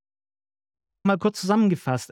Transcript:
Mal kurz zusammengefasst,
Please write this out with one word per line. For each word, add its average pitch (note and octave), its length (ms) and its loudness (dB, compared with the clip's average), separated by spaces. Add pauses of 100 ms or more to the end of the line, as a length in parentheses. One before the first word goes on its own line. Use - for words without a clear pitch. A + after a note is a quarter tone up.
(1040)
Mal G3 160 2
kurz G#3 220 -2
zusammengefasst, F3+ 720 0